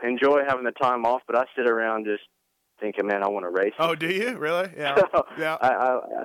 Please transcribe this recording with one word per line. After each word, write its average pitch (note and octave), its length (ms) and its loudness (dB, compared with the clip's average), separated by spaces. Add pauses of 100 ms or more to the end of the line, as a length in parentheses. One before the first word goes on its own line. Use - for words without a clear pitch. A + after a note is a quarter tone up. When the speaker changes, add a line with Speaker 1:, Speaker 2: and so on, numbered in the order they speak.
Speaker 1:
enjoy B2+ 360 2 (100)
having B2+ 160 -2
the A#2 80 -2
time B2 320 0
off, A#2+ 220 2
but A#2 100 0
I B2 80 4 (100)
sit B2 140 0
around A2 380 0
just G#2 160 -4 (600)
thinking, G2+ 240 -4
"Man, G2+ 160 0
I G2 60 2
wanna G2+ 220 -4
race G2 280 0
Speaker 2:
Oh, E3 160 0
Speaker 1:
this D#3+ 60 -6
Speaker 2:
do D#3+ 80 -2
you? F#3+ 120 -2
Speaker 1:
weekend." A#3+ 200 -4
Speaker 2:
Really? F3 360 -2
Yeah. C#3+ 200 -2 (100)
Speaker 1:
<laughs> - 80 -6
So, D#3+ 100 4 (140)
Speaker 2:
Yeah. D#3+ 220 -2
Speaker 1:
I, B2 80 4
I, B2+ 320 2 (240)